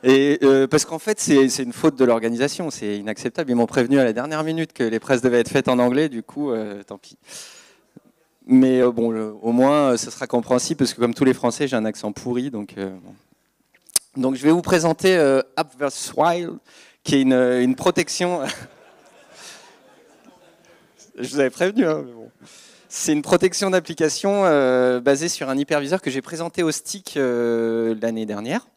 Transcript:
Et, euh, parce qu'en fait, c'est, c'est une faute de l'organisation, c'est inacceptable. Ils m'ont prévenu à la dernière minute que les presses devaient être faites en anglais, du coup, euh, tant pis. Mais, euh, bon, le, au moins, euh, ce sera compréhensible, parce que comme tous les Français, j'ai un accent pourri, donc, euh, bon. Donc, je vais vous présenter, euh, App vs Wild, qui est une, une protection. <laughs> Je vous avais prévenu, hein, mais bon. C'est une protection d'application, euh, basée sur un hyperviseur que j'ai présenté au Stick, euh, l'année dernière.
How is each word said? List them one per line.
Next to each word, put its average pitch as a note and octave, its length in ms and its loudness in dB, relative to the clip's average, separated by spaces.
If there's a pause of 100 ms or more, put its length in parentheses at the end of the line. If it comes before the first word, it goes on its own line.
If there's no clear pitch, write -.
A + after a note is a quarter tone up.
Et, C#3 400 4
euh, C3+ 240 6
parce D3+ 160 2
qu'en D#3+ 160 -8
fait, G#3+ 180 -4
c'est, C3+ 300 4
c'est B2+ 160 -4
une A#2+ 80 -8
faute C#3+ 260 0
de C3 60 4
l'organisation, A#2+ 680 0
c'est G#2 260 -6
inacceptable. A2+ 540 -6
Ils A#2+ 60 2
m'ont A#2 100 4
prévenu C3+ 320 2
à C3 60 4
la A#2 80 2
dernière D3+ 320 -4
minute D#3+ 280 -4
que B2+ 120 -4
les A2+ 160 -2
presses B2+ 220 0
devaient A#2+ 180 4
être G#2+ 100 -2
faites C#3 160 0
en B2+ 140 2
anglais, B2+ 280 2
du A#2 140 -10
coup, C#3+ 300 -8
euh, G#2 320 -8
tant G2+ 140 -16
pis. - 200 -20 (1300)
Mais, B2+ 340 6
euh, B2 120 4
bon, A#2 180 0
le, A2 320 -6
au A2+ 80 -2
moins, C3+ 400 4
euh, A#2+ 60 2
ce - 160 -8
sera - 160 -10
compréhensible, B2 500 -2
parce C3 160 0
que A#2+ 60 -12
comme A#2 140 0
tous C#3+ 100 0
les B2+ 100 4
Français, B2 320 -2
j'ai B2+ 80 -4
un A2 100 0
accent G#2+ 280 -6
pourri, B2 400 -6
donc, G#2 260 -12
euh, G2 120 -8
bon. F#2 240 -20 (1000)
Donc, C3 200 -2
je B2+ 80 -10
vais D#3 80 6
vous F3 100 2
présenter, F3 540 2
euh, C3+ 260 4 (140)
App D#3+ 200 -4
vs - 400 -6
Wild, E3+ 360 0 (520)
qui C#3+ 120 0
est C3+ 40 6
une, C3 140 4
une B2+ 420 4
protection. F3+ 680 -2
<laughs> C3+ 60 -6 (2750)
Je A#2+ 100 -8
vous C3+ 100 -4
avais C3+ 120 2
prévenu, G3+ 360 0
hein, D#3 180 -2
mais B2 80 -18
bon. A2+ 180 -20 (580)
C'est - 240 -4
une D3 100 0
protection F#3 480 0
d'application, F#3 720 0
euh, B2+ 560 2
basée C#3 280 2
sur C#3 200 -6
un C3+ 80 -4
hyperviseur D3 460 -2
que C#3 80 -4
j'ai C3 120 -6
présenté E3+ 420 -6
au D#3 80 0
Stick, - 440 -10
euh, A#2 840 0
l'année A2+ 240 -4
dernière. A2+ 400 -6 (100)